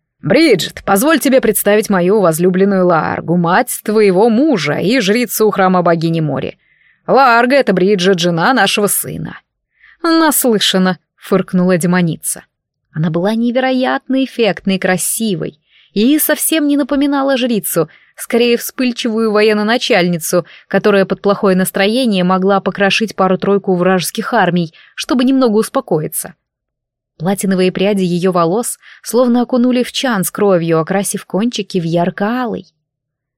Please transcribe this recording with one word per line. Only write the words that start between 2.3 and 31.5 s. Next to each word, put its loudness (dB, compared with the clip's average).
Ларгу, 0
мать 0
твоего 2
мужа 0
и 0
жрицу 0
у 2
храма 2
богини 0
моря. -4
Ларга — 4
это 2
Бриджит, 2
жена 0
нашего 0
сына». -6
«Наслышана», — 0
фыркнула 0
демоница. -2
Она -2
была -2
невероятно 0
эффектной -2
и -2
красивой, -4
и 2
совсем -2
не 2
напоминала 0
жрицу, -2
скорее 0
вспыльчивую -2
военно-начальницу, 0
которая 2
под -6
плохое 0
настроение 0
могла 2
покрошить -2
пару-тройку 0
вражеских -2
армий, 0
чтобы -2
немного 2
успокоиться. -4
Платиновые 0
пряди 0
её 0
волос -2
словно 2
окунули 0
в -8
чан -2
с -6
кровью, 0
окрасив -4
кончики -4